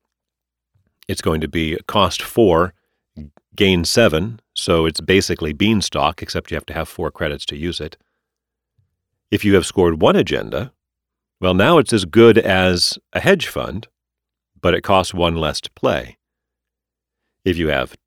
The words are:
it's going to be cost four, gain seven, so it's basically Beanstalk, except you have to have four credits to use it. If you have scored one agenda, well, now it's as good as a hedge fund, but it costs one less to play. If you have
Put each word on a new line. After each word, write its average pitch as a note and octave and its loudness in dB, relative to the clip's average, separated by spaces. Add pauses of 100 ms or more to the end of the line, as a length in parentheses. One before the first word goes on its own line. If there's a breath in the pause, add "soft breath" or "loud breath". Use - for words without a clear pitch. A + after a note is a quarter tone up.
(1080)
it's - -8
going D#2+ -2
to D#2 -4
be D#2+ -4
cost F#2+ 0
four, F2+ 2 (800)
gain F#2 2
seven, A2 0 (120)
so E2 0
it's D#2+ -4
basically E2 0
Beanstalk, D#2+ -2
except - -10
you E2 -6
have D2 -10
to D#2+ -14
have D#2+ -6
four D#2+ -8
credits D2 -8
to D2+ -10
use E2 -6
it. D2+ -12 (1300)
If G#2 -2
you G2+ 4
have F2+ 4
scored E2+ 0
one D3+ 4
agenda, C#2+ -4 (680)
well, F2+ 0
now C3 4
it's B2+ 0
as G2+ 2
good A2+ 6
as F#2 2 (140)
a F2 -4
hedge E3+ 0
fund, C#2 -10 (720)
but F2 2
it - -4
costs F#2+ 0
one E2+ 0
less D#2 -4
to - -14
play. D2 -6 (1300)
If F2+ 0
you E2 -2
have C2+ -4 (100)